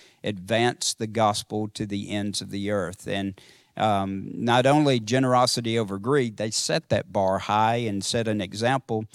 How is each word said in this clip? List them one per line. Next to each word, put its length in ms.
advance 720
the 140
gospel 680
to 100
the 260
ends 300
of 100
the 200
earth." 380
And, 320
um, 580
not 320
only 340
generosity 760
over 200
greed, 380
they 160
set 360
that 240
bar 260
high 500
and 160
set 240
an 120
example, 640